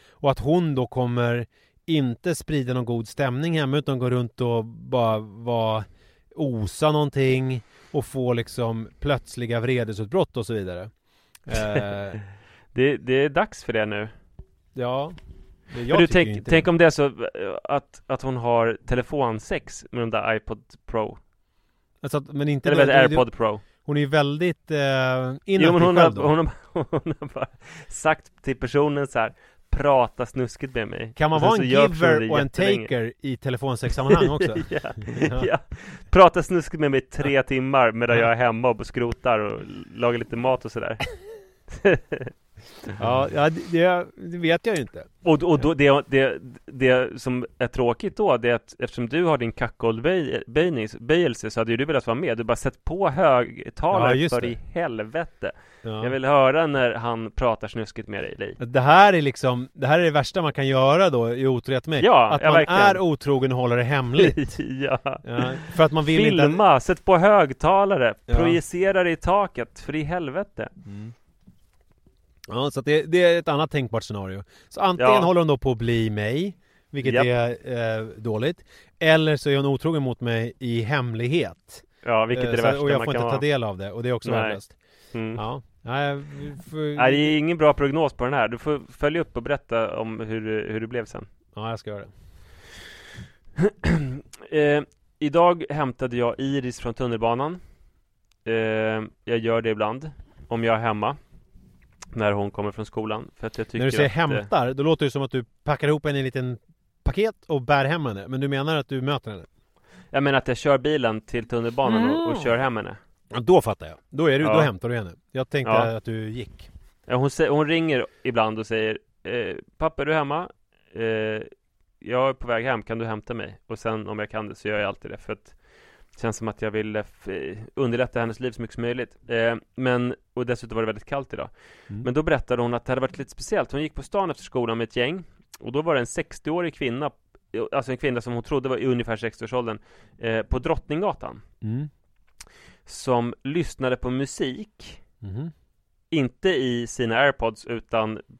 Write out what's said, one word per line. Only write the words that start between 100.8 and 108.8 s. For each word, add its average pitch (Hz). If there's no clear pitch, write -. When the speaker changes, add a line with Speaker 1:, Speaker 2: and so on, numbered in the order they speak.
Speaker 2:
hemma, 113
när 107
hon 101
kommer 104
från 107
skolan. 107
För 110
att -
jag 110
tycker 113
Speaker 1:
När 123
du 135
säger 143
Speaker 2:
att, 156
eh, 113
Speaker 1:
hämtar, 123
då 139
låter 156
det 123
som 139
att 135
du 123
packar 147
ihop 151
henne 139
i -
en 131
liten 127
paket 214
och 143
bär 139
hem 151
henne. 98
Men 131
du 139
menar 143
att 139